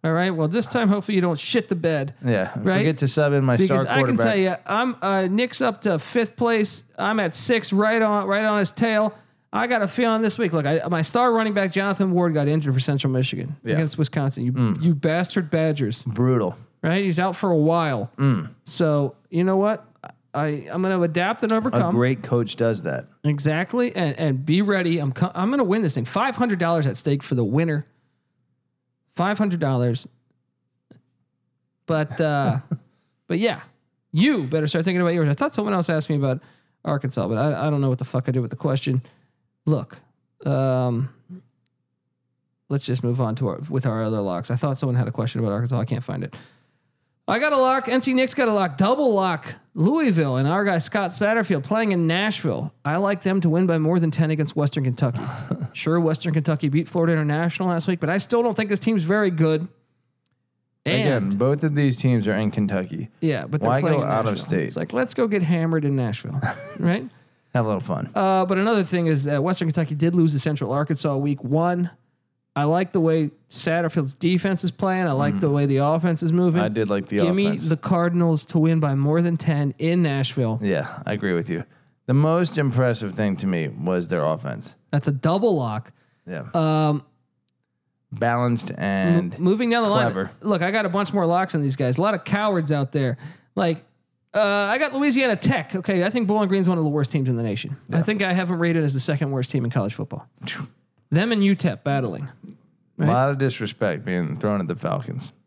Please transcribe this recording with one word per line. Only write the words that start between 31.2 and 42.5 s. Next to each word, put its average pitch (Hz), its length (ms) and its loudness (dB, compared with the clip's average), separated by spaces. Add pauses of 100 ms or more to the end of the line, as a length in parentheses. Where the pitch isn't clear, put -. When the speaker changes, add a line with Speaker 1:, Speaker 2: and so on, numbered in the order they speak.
Speaker 1:
But, 156 340 -2
uh, 143 400 2 (340)
<laughs> - 340 -20
but 170 120 -2
yeah, 220 220 -2 (500)
you 208 320 2
better 151 240 -2
start 160 180 0
thinking 180 160 2
about 175 120 2
yours. 160 160 2
I 147 40 4
thought 285 220 -2
someone 208 180 0
else 180 160 0
asked 156 200 0
me 156 60 0
about 139 260 0 (440)
Arkansas, 131 420 -2
but 113 100 -2
I, 143 300 0
I - 20 0
don't 147 120 0
know 135 80 2
what 131 100 0
the 139 60 -6
fuck 123 220 -4
I 135 40 -2
did 131 100 0
with 117 100 -4
the 127 60 -10
question. 135 440 -2 (640)
Look, - 340 -2 (460)
um, 131 640 0 (1600)